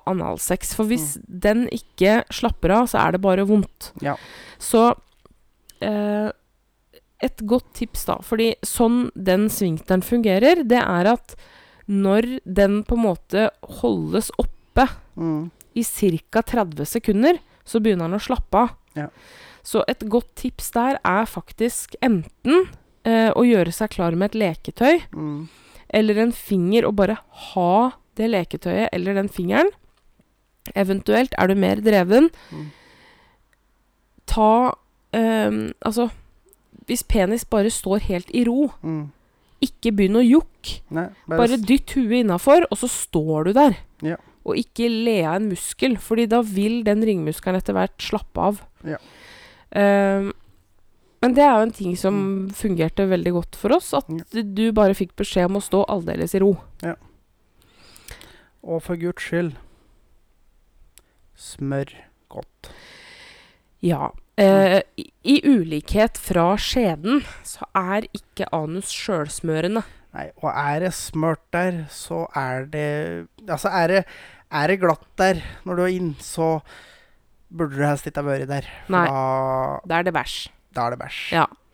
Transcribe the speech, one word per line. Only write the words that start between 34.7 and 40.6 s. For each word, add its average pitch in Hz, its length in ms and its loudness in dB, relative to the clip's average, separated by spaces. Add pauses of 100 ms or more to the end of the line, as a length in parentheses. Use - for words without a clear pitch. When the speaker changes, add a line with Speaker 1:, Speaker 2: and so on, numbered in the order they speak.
Speaker 1:
ehm, 220 580 0 (140)
altså, 226 240 0 (800)
hvis 240 160 -2
penis 214 400 2
bare 214 280 2
står 202 300 -2
helt 180 340 -4
i 247 80 2
ro, 247 280 2 (120)
Speaker 2:
Mm. 156 280 -6 (500)
Speaker 1:
ikke - 340 -2
begynn 196 220 4
å 240 120 6
jukke. - 600 2